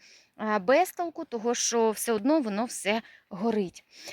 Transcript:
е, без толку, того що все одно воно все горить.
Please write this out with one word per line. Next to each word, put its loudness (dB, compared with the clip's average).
е, 0
без 4
толку, -8
того -2
що 2
все -4
одно 2
воно -2
все -2
горить. -2